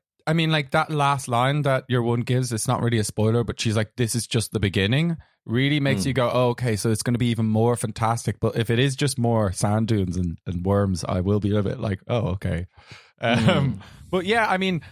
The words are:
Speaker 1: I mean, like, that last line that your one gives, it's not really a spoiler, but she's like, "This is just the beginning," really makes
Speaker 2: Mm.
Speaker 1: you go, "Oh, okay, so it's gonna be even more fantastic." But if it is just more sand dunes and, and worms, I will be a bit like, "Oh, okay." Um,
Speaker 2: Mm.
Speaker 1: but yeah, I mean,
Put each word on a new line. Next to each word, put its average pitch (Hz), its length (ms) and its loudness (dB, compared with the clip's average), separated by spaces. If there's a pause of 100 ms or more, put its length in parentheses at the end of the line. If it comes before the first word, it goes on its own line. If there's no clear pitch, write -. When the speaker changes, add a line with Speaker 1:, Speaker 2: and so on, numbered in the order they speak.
(280)
Speaker 1:
I 156 60 0
mean, 160 180 2
like, 151 200 0
that 156 200 0
last 143 360 0
line 131 360 2
that 131 240 0
your 123 140 0
one 120 200 0
gives, 127 320 0
it's 107 140 -4
not 123 140 0
really 117 180 2
a 107 40 2
spoiler, 113 400 2
but 95 160 -6
she's 107 160 0
like, 110 220 -2
"This 120 180 0
is 117 120 -2
just - 240 -2
the 110 80 -2
beginning," 104 580 0 (280)
really 135 340 0
makes 135 240 0
Speaker 2:
Mm. - 40 -2
Speaker 1:
you 131 60 0
go, 123 180 2
"Oh, 123 180 2
okay, 120 260 -2
so 107 160 -2
it's 107 120 -2
gonna 120 140 0
be 120 100 0
even 113 200 0
more 113 280 2
fantastic." 113 640 -2
But - 160 -2
if 117 140 -2
it 117 100 2
is 135 160 0
just 135 240 -2
more 113 320 0
sand 107 380 0
dunes 92 260 0
and, 87 300 -2
and 87 200 -6
worms, 98 420 2
I 92 140 -2
will 101 180 0
be 101 160 0
a 104 60 2
bit - 180 -4
like, 107 280 -4
"Oh, 110 220 -2
okay." 90 380 -4 (520)
Um, 117 260 2
Speaker 2:
Mm. 139 340 2 (300)
Speaker 1:
but 175 160 -2
yeah, 214 240 2
I 190 80 2
mean, 185 240 -2 (100)